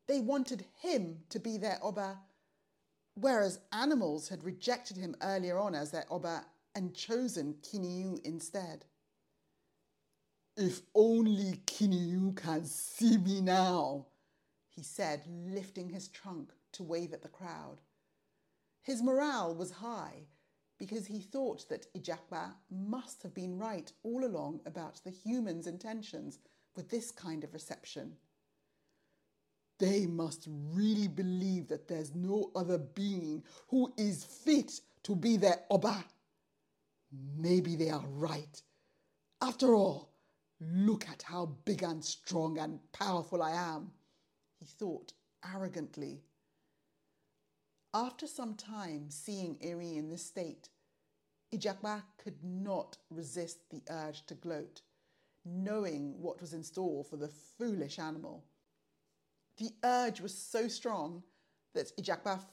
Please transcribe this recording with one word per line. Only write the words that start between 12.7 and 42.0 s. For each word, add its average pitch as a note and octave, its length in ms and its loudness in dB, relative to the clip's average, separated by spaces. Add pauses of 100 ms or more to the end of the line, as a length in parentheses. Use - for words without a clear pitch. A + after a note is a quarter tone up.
me G3 220 4
now," F3+ 680 4 (600)
he - 160 -16
said, D3+ 420 -2
lifting F3+ 640 -8
his F3 220 -8
trunk F3+ 440 -12 (200)
to - 100 -10
wave E3+ 300 -4
at - 80 -10
the D#3+ 80 -16
crowd. D#3 500 -14 (1000)
His B3+ 200 -2
morale C4 540 2
was F3+ 160 -4
high F#3 560 -10 (500)
because G3+ 280 -6
he G#3 160 -6
thought B3+ 480 -4
that - 240 -6
Ijakba F3+ 640 -8 (120)
must G#3 540 -6
have F3 100 -12
been F3+ 240 -6
right G3+ 320 -6 (140)
all A#3+ 220 -2
along D#3+ 400 -4
about E3 400 -10
the F#3 60 -10
humans' F#3+ 540 -2
intentions F#3 720 -10 (360)
with F3+ 140 -10
this A#3 220 -2
kind D#3+ 340 -8
of D3+ 80 -12
reception. - 640 -12 (1600)
They G3 260 6
must E3 440 -2
really F#3+ 580 2
believe F#3 600 0
that D3+ 180 -4
there's D#3 260 -4
no F#3+ 420 0
other F3+ 220 2
being D#3+ 680 -2 (260)
who B3+ 280 4
is G#3 280 0
fit - 560 2 (220)
to G3+ 120 0
be A3 220 6
their F3+ 320 6
Oba. G3 340 8 (1300)
Maybe E3+ 380 6
they D#3 140 4
are D3 180 -2
right. D3+ 540 -4 (800)
After B3+ 320 8
all, F#3+ 360 6 (500)
look G3 480 4
at D#3+ 160 -14
how F3 220 -4 (180)
big F#3 200 0
and E3 200 -2